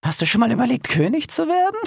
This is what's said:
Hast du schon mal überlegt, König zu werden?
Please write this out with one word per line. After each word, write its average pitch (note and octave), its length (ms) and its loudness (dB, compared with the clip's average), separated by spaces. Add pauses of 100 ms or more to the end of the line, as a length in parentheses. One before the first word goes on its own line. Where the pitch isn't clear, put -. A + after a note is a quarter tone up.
Hast D#3 180 -2
du E3 60 0
schon G3+ 140 0
mal A#3 120 2
überlegt, A#3+ 360 0
König G3+ 420 0
zu E4 180 -2
werden? F4+ 280 2 (100)